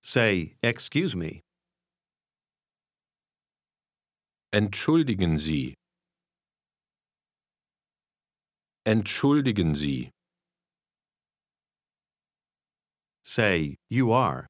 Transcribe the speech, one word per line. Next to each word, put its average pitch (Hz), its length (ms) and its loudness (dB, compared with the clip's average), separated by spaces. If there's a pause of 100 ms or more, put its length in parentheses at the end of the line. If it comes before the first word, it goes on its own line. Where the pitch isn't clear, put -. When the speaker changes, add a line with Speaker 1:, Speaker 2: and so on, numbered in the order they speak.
Speaker 1:
Say, 101 600 0
"Excuse 139 540 -4
me." 78 240 -8 (3000)
Speaker 2:
Entschuldigen 104 880 2
Sie. 73 360 -4 (3000)
Entschuldigen 110 880 2
Sie. 69 360 -4 (3250)
Speaker 1:
Say, 85 520 0 (140)
"You 120 220 2
are." 98 380 0